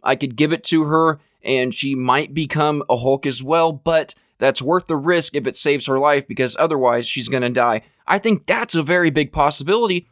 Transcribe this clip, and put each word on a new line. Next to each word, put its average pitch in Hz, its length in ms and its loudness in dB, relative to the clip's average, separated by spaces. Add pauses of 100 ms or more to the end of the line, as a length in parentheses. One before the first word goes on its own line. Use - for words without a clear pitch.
I 135 140 0
could 127 200 -6
give 151 160 2
it 160 120 -2
to 160 200 2
her 156 360 2 (220)
and 127 300 0
she 139 220 -4
might 127 400 0
become 151 560 0
a 123 60 4
Hulk 135 280 0
as 131 180 -4
well, 165 300 2
but 160 420 -2 (240)
that's 131 240 0
worth 170 260 0
the 165 80 0
risk 165 400 0
if 135 100 -2
it 127 100 -4
saves 143 300 0
her 135 120 0
life 139 280 2
because 127 320 -4
otherwise 127 480 2
she's 120 220 -6
gonna 123 220 -2
die." 120 320 0 (240)
I 190 120 0
think 214 280 0
that's 226 280 -2
a 165 80 2
very 175 280 2
big 143 220 -2
possibility, 175 800 0